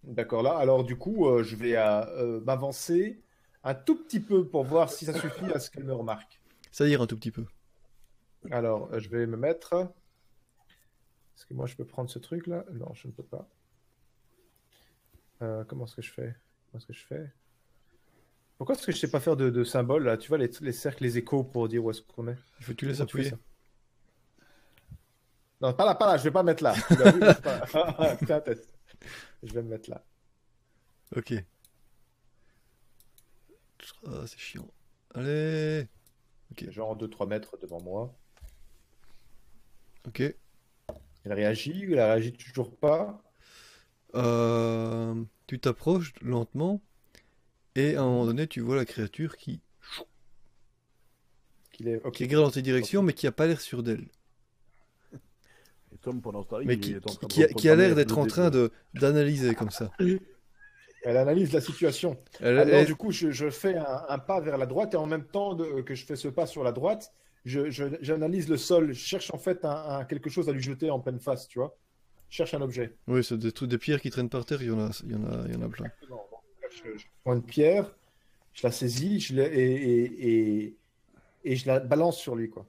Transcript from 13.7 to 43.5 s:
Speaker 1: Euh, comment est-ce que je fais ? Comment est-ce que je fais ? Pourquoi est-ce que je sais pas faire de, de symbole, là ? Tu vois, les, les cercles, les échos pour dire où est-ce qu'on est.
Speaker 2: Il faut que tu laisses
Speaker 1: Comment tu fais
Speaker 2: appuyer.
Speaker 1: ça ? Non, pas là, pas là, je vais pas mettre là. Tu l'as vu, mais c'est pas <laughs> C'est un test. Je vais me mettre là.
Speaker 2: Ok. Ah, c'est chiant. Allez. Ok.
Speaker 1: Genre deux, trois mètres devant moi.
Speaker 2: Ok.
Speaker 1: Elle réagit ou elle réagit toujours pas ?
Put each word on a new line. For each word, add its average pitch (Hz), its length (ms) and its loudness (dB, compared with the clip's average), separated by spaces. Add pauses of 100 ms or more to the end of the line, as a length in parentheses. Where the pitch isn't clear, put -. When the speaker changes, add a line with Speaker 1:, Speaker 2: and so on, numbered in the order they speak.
Speaker 1:
Euh, 110 220 -6
comment 127 220 -12
est-ce - 100 -18
que 117 60 -14
je - 80 -14
fais ? 120 240 -10 (360)
Comment 117 100 -16
est-ce - 60 -20
que - 60 -18
je - 120 -20
fais ? 147 260 -12 (1300)
Pourquoi 254 140 -2
est-ce - 100 -10
que 185 60 -2
je - 40 -2
sais 143 140 -2
pas 151 80 0
faire 156 180 2
de, 135 140 2
de 120 140 2
symbole, 131 400 0
là ? 113 120 2
Tu 110 120 -10
vois, 151 100 2
les, 123 100 2 (120)
les 143 100 -4
cercles, 131 320 -6
les 120 160 -2
échos 135 240 0
pour 123 240 -2
dire 113 180 -2
où 113 60 -2
est-ce 110 100 -8
qu'on - 280 -12
est. 123 80 -8 (240)
Speaker 2:
Il 123 40 -18
faut 127 60 -12
que 120 60 -8
tu 139 100 -8
laisses 135 120 -4
Speaker 1:
Comment 143 100 -2
tu - 80 -8
fais 135 100 -2
Speaker 2:
appuyer. 135 40 -6
Speaker 1:
ça ? 117 80 -12 (2250)
Non, 127 140 2
pas 180 100 4
là, 208 120 6
pas 220 100 4
là, 185 100 6
je 131 60 0
vais 151 80 2
pas 185 140 2
mettre 160 180 2
là. 127 100 6 (140)
Tu 170 80 10
l'as 196 160 12
vu, 165 80 8
mais 202 160 10
c'est - 80 -6
pas 151 760 0
<laughs> - 40 -10
C'est 151 100 -2
un 151 100 2
test. - 320 -6 (680)
Je 113 100 -14
vais 117 120 -4
me 113 40 -10
mettre 110 220 -12
là. - 140 -14 (1120)
Speaker 2:
Ok. 120 180 -6 (2750)
Ah, - 220 -10
c'est - 100 -20
chiant. - 300 -16 (440)
Allez. 151 760 -2 (640)
Ok. - 180 -12
Speaker 1:
Genre 110 240 -4
deux, 107 160 -8
trois 104 160 -6
mètres 107 340 -6
devant 87 220 -12
moi. 104 320 -8 (1900)
Speaker 2:
Ok. 117 140 -8
Speaker 1:
Elle - 1120 -10
réagit 110 560 -2
ou 175 60 2
elle 135 60 4
réagit 113 320 4
toujours - 440 -8
pas ? 170 440 0 (920)